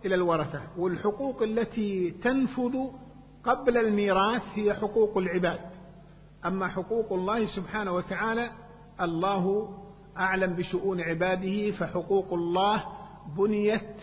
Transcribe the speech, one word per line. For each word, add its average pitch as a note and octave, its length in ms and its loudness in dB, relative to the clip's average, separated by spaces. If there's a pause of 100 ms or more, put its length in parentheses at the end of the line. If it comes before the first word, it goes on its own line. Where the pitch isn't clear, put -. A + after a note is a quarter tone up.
إلى F#3+ 100 2
الورثة، D#3+ 460 2 (180)
والحقوق G#3 640 -2
التي G#3+ 680 0
تنفذ B3+ 680 0 (680)
قبل B3 320 4
الميراث G#3 680 4 (120)
هي G#3 200 2
حقوق G#3 440 2
العباد، F3+ 420 0 (880)
أما F#3 220 0
حقوق G#3 440 -2
الله G3+ 340 0
سبحانه G3 460 -4
وتعالى A3 580 -2 (500)
الله F#3+ 760 0 (420)
أعلم F#3+ 340 2
بشؤون F3+ 480 -2
عباده، F#3 680 0
فحقوق F#3+ 640 0
الله F3+ 520 2 (520)
بنيت G#3 680 2